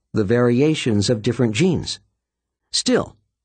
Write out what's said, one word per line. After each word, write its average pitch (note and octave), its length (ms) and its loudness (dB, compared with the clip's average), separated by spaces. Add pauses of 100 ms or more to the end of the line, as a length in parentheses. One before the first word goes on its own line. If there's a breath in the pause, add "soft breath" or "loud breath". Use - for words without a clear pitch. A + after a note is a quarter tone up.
(140)
the A2 100 0
variations A#2+ 840 2
of A2+ 120 -2
different A#2 320 0
genes. B2 460 -2 (720)
Still, - 440 -2 (300)